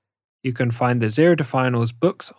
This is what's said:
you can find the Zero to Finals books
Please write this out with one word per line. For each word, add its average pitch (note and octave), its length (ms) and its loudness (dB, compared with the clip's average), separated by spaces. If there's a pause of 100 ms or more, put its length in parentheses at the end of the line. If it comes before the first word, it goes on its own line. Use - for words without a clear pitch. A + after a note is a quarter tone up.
(420)
you C3 100 -6
can A#2+ 200 -2
find B2 280 -2
the A2 120 0
Zero E3 240 4
to D3+ 80 -2
Finals B2 480 -2
books - 480 -2